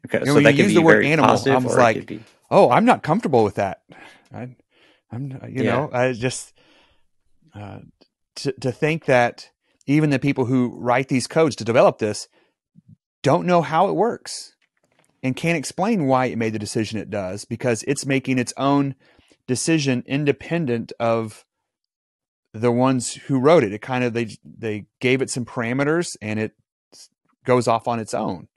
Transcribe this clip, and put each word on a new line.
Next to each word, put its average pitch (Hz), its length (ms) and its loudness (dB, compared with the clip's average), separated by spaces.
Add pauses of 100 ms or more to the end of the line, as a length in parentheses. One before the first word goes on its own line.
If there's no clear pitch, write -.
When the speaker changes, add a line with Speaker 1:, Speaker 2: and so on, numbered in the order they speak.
Speaker 1:
Okay, - 140 -4
Speaker 2:
You 127 60 -4
know, 135 60 0
Speaker 1:
so 147 40 2
Speaker 2:
when 147 80 6
Speaker 1:
that 120 80 8
Speaker 2:
you 139 60 2
Speaker 1:
could - 60 4
Speaker 2:
use 202 80 4
Speaker 1:
be 160 40 2
Speaker 2:
the 175 60 8
word 107 140 8
Speaker 1:
very 113 180 2
Speaker 2:
animal, 127 160 4
Speaker 1:
positive, 117 240 2
Speaker 2:
I 135 40 4
was 120 160 0
Speaker 1:
or - 60 4
it - 20 6
Speaker 2:
like, 113 140 4
Speaker 1:
could 107 100 -8
be - 180 -14 (280)
Speaker 2:
"Oh, 165 180 6
I'm 160 160 4
not 247 160 4
comfortable 151 440 2
with 95 100 -4
that." 98 260 -4 (520)
I, 120 220 -14 (560)
I'm, 131 360 -10
you 120 160 -4
Speaker 1:
Yeah. - 80 0
Speaker 2:
know, 135 220 -2
I 127 180 0
just, 123 420 -6 (1000)
uh, 101 240 -16 (560)
to, - 160 -6
to 127 220 -6
think 156 320 -4
that 123 440 2 (380)
even 151 220 4
the 135 100 2
people 135 260 0
who 123 320 0
write 123 300 0
these 131 200 -2
codes 160 280 2
to 113 80 -10
develop 131 360 4
this 107 280 -4 (920)
don't 165 240 2
know 175 160 2
how 160 280 0
it 160 40 -2
works - 600 -6 (680)
and 131 140 -2
can't 165 220 -2
explain 185 480 -2
why 131 220 2
it 110 100 -6
made 110 160 -2
the 107 60 -6
decision 107 380 -4
it 95 120 -8
does, 101 340 -8
because 117 400 -4
it's 143 220 -4
making 131 340 -2
its 120 160 -4
own 139 400 0 (520)
decision 135 580 0
independent 139 960 -2
of 113 420 -2 (1080)
the 117 180 0
ones 127 420 0
who - 240 -4
wrote 143 280 6
it. 98 80 -4
It 107 80 -10
kind 127 240 -4
of, 117 80 -4
they, 117 320 -6
they 107 400 -10 (160)
gave 131 200 2
it 135 80 -4
some 123 140 -6
parameters 143 760 -2
and 107 180 -6
it 110 140 -6 (400)
s-, - 160 -20 (340)
goes 123 240 2
off 113 220 0
on 117 100 -4
its 107 140 -8
own. 104 440 -6